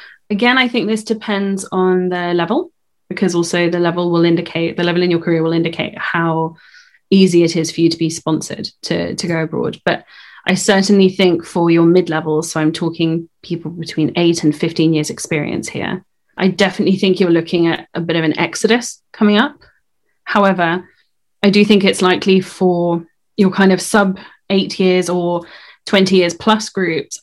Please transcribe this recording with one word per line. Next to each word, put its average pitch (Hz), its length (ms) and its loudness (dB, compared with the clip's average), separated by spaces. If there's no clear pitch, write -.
again, 240 300 0
I 254 100 0
think 233 180 -2
this 214 160 -2
depends 196 720 -4
on 185 380 0
the 175 240 -4
level, 202 360 -2
because 185 260 -2
also 170 360 0
the 175 100 0
level 175 300 0
will 170 160 4
indicate, 170 500 0
the 170 80 -2
level 175 180 0
in 180 80 0
your 170 100 0
career 165 220 0
will 160 100 0
indicate 165 440 -4
how 165 600 -2
easy 180 340 6
it 170 140 0
is 160 160 -4
for - 80 -6
you 165 80 4
to 165 80 -2
be 160 140 -2
sponsored 156 580 -6
to, 170 320 -4
to - 120 -8
go 165 180 -2
abroad. 156 420 -6
But - 180 -2
I 185 80 2
certainly 196 560 4
think 185 340 2
for 170 260 0
your 170 140 4
mid-level, 165 580 2
so 160 160 -6
I'm 156 140 0
talking 165 560 -4
people 165 280 -8
between 160 460 -4
eight 170 280 2
and 147 120 2
fifteen 165 380 0
years 151 160 -2
experience - 580 -6
here, - 340 -8
I 190 100 2
definitely 190 480 0
think 190 240 0
you're 180 80 2
looking 170 380 0
at - 260 -2
a 170 80 -6
bit 170 160 -4
of 160 80 -2
an 156 140 -2
exodus - 640 -2
coming 208 240 2
up. 277 220 0
However, 180 640 0
I 202 80 4
do 208 160 4
think 208 180 4
it's - 160 0
likely 190 400 2
for 175 640 -2
your 190 140 4
kind 190 220 4
of 180 100 0
sub 196 360 0
eight 196 320 -2
years 180 300 2
or 175 360 -2
twenty 190 320 2
years 175 160 2
plus 214 380 -2
groups, 170 520 -4